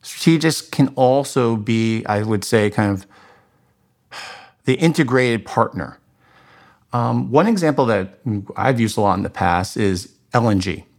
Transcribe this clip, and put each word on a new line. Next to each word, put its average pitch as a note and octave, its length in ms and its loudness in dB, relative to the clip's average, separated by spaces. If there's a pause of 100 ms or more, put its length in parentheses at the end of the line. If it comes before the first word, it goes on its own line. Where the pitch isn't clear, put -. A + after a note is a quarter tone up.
strategics D#3+ 640 0
can C3+ 200 2
also C3 640 0
be, A2+ 500 -2
I G#2 160 -2
would G#2+ 220 -2
say, G#2+ 260 2
kind G#2 220 0
of F#2+ 160 -6 (1600)
the C3 100 2
integrated B2+ 720 0
partner. F#2 520 -2 (920)
Um, A#2+ 400 -2
one D#3+ 160 4
example D#3 380 2
that G2 340 -2 (380)
I've A#2 220 2
used A2 180 0
a A2 40 0
lot F#2+ 160 2
in G2 60 -4
the F2 60 -4
past F2+ 480 -2
is G2 360 -2 (200)
L A2+ 160 2
N G2 100 2
G. F2+ 260 -6 (140)